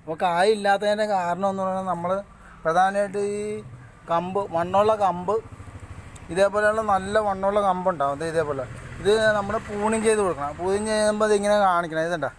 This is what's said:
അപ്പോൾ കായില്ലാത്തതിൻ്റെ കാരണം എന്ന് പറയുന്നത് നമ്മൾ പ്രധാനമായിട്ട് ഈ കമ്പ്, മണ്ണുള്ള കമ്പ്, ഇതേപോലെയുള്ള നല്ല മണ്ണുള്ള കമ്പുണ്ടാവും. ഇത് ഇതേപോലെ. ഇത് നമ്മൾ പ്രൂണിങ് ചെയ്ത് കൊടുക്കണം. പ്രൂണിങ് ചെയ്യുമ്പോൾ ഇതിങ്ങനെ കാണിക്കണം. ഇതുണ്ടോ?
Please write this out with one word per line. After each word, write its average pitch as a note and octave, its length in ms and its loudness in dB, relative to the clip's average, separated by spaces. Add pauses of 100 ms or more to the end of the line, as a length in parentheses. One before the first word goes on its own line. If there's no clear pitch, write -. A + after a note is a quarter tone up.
അപ്പോൾ D#3 240 -8
കായില്ലാത്തതിൻ്റെ G3+ 800 2 (100)
കാരണം F3+ 360 -2
എന്ന് F#3+ 120 -4
പറയുന്നത് F#3+ 280 -4
നമ്മൾ E3+ 180 -2 (540)
പ്രധാനമായിട്ട് F#3+ 560 2 (160)
ഈ G#3 40 -6 (720)
കമ്പ്, F3+ 280 0 (160)
മണ്ണുള്ള F#3+ 360 4 (120)
കമ്പ്, F3+ 300 0 (960)
ഇതേപോലെയുള്ള G#3 500 2 (120)
നല്ല G3 240 0 (100)
മണ്ണുള്ള G3 300 0 (100)
കമ്പുണ്ടാവും. F3 500 0
ഇത് D#3+ 140 -4
ഇതേപോലെ. D3 320 -2 (360)
ഇത് F#3+ 120 2 (260)
നമ്മൾ G3+ 160 -4 (120)
പ്രൂണിങ് G#3+ 400 -2
ചെയ്ത് G#3+ 180 4
കൊടുക്കണം. D3 360 -2
പ്രൂണിങ് G3+ 320 -2
ചെയ്യുമ്പോൾ G#3+ 380 2
ഇതിങ്ങനെ G#3 260 2 (100)
കാണിക്കണം. E3+ 420 0
ഇതുണ്ടോ? D3+ 300 -2